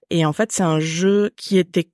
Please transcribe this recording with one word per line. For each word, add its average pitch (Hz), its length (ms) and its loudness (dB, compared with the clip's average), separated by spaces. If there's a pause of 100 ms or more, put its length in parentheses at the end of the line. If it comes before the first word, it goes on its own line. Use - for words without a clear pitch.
(140)
Et 165 120 2
en 151 80 0
fait, 220 180 -4
c'est - 120 -4
un 160 180 2
jeu 190 560 0
qui - 200 -2
était 175 360 -2